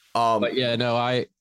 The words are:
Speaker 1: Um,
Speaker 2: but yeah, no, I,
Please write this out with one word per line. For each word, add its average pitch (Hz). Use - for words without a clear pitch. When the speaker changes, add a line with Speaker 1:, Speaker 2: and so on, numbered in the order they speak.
Speaker 1:
Um, 113
Speaker 2:
but 117
yeah, 120
no, 120
I, 120